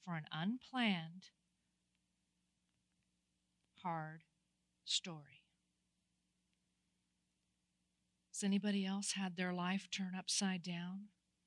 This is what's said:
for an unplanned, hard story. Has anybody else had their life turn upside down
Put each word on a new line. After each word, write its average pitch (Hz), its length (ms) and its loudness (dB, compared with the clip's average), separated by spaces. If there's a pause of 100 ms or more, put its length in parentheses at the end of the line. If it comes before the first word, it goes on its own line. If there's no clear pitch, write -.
for 175 100 -2
an 151 160 -4
unplanned, 185 1000 0 (2500)
hard 160 400 -4 (600)
story. 147 580 -2 (3000)
Has - 100 -6
anybody 202 420 4
else 196 280 0
had 190 220 -2
their 180 180 2
life 180 380 2
turn 185 260 -2
upside 185 460 0
down 180 460 -6 (380)